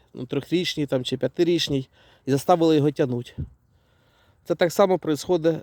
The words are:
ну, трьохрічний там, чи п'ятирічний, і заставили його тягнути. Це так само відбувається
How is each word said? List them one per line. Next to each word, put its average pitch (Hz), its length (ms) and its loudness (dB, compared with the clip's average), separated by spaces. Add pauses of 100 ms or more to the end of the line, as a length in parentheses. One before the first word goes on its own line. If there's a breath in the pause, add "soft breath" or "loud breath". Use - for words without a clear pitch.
(140)
ну, 123 120 -10
трьохрічний 151 600 -4
там, 131 180 -2
чи 127 140 -6
п'ятирічний, 151 720 0 (360 soft breath)
і 131 60 0
заставили 160 440 4
його 147 160 2
тягнути. 123 420 -4 (1120)
Це 175 120 -4
так 170 160 0
само 190 240 4
відбувається 160 680 0